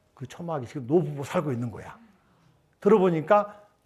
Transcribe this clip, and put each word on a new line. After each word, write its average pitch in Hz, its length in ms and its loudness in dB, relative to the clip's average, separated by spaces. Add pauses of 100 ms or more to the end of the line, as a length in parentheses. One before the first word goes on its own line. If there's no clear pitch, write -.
(140)
그 127 120 -12
처마에 160 380 -8
지금 117 240 -10
노부부 147 340 0
살고 151 300 -2
있는 120 180 -4
거야. - 260 -16 (840)
들어보니까 202 800 4 (240)